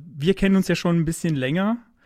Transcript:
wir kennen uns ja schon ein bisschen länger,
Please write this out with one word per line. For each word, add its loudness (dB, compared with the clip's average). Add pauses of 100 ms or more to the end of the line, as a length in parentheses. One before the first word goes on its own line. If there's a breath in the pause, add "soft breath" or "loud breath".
(160)
wir 2
kennen 2
uns 2
ja 2
schon 0
ein 2
bisschen -2
länger, 0 (300 loud breath)